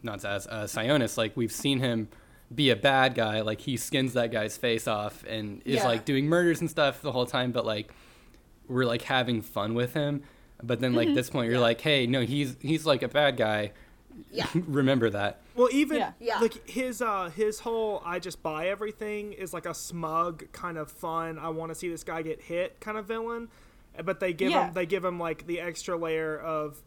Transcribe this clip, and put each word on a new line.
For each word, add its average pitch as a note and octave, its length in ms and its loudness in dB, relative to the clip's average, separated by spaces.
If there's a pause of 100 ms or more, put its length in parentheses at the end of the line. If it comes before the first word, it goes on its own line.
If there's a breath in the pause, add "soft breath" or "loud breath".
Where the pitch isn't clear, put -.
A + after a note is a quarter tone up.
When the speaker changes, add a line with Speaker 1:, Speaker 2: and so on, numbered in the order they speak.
Speaker 1:
not G#2 160 -6
Zaz, G2+ 300 -4
uh, A2 140 -6
Sionis, A#2 540 2
like, A2 180 -2
we've A2+ 160 0
seen C#3 280 0
him A#2 280 0 (480 loud breath)
be C#3+ 140 4
a A2+ 80 6
bad C3 360 6
guy, A2 280 0
like, G#2+ 180 -2
he C3 160 -4
skins C3 380 0
that A#2+ 180 2
guy's A2 240 -2
face A#2 320 0
off G#2 400 -4
and G#2+ 380 -6
is, C3+ 100 2
Speaker 2:
Yeah. - 120 2
Speaker 1:
like, A2+ 180 2
doing C#3 220 2
murders E3+ 340 4
and E3 80 -2
stuff C#3+ 320 0
the D3 100 -4
whole B2 140 2
time, B2 260 0
but, A2+ 140 0
like, G#2+ 260 -2 (800 loud breath)
we're, B2+ 160 2
like, A#2+ 180 0
having B2 380 2
fun G#2+ 320 -4
with B2 200 0
him. C#3+ 300 0 (400 loud breath)
But A#2+ 160 0
then, B2+ 140 2
like, A#2+ 160 4
Speaker 2:
Mm-hmm. C#4+ 60 4
Speaker 1:
this B2+ 140 0
point, B2 180 0
you're A#2+ 80 2
Speaker 3:
Yeah. B2+ 60 6
Speaker 1:
like, A#2 200 4
"Hey, C#3 260 4
no, C3 140 2
he's, B2+ 400 0
he's, D#3 240 0
like, C3+ 180 4
a B2 60 -2
bad C#3 260 4
guy." G#2+ 380 0 (580 soft breath)
Speaker 3:
Yeah. - 180 -2
Speaker 1:
<laughs> - 40 -10
Remember C3+ 560 4
that. G2+ 320 -2 (140)
Speaker 4:
Well, B3 180 6
even, D4 240 4
Speaker 2:
Yeah. G3+ 220 0
Speaker 3:
Yeah. A3+ 200 -2
Speaker 4:
like, A3+ 300 0
his, G#3+ 320 -4
uh, G3 340 -2
his G#3+ 240 0
whole, A3 460 -2
"I F3 140 -4
just F3 240 -10
buy D#3+ 260 -2
everything," G#3 640 -6
is, F3+ 200 -10
like, E3+ 120 -8
a E3+ 80 -4
smug, E3 800 -4
kind E3+ 240 -6
of D3+ 140 -6
fun, E3 480 -4
"I D#3+ 100 -6
wanna D#3+ 260 -6
see F3 140 -6
this E3 160 -8
guy E3 160 -4
get D#3+ 220 -6
hit" F3 360 -4
kind G#3+ 180 -6
of G#3+ 80 -8
villain. A3+ 440 -6 (560 soft breath)
But F#3 160 -2
they F#3 100 0
give E3+ 200 2
Speaker 2:
Yeah. B3+ 160 4
Speaker 4:
him, E3+ 60 -8
they F3+ 120 0
give F3+ 180 0
him, F3 160 -2
like, E3 280 -4
the E3+ 120 -4
extra E3+ 380 -6
layer D#3+ 420 -2
of D3+ 480 -4